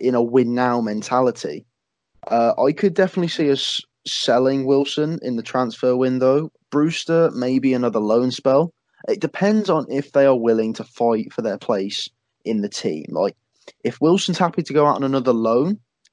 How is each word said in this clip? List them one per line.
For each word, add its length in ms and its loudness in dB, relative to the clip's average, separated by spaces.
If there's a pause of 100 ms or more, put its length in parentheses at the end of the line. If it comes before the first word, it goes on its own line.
in 140 0
a 60 2
win 320 2
now 280 0
mentality. 840 -2 (600)
Uh, 340 2
I 100 4
could 220 0
definitely 360 0
see 220 0
us 300 -4 (240)
selling 600 0
Wilson 560 0
in 140 -6
the 80 -6
transfer 520 -2
window. 560 2 (180)
Brewster, 600 2
maybe 420 0
another 260 0
loan 320 2
spell. 420 2 (340)
It 120 -2
depends 500 0
on 200 0
if 220 -6
they 140 4
are 100 6
willing 380 0
to 100 -12
fight 480 -2
for 100 -8
their 160 -4
place 520 -6 (340)
in 180 -2
the 80 -4
team. 400 -6
Like, 260 -2 (480)
if 180 -6
Wilson's 360 2
happy 260 0
to 100 -8
go 120 4
out 100 2
on 80 -4
another 300 0
loan 460 0 (340)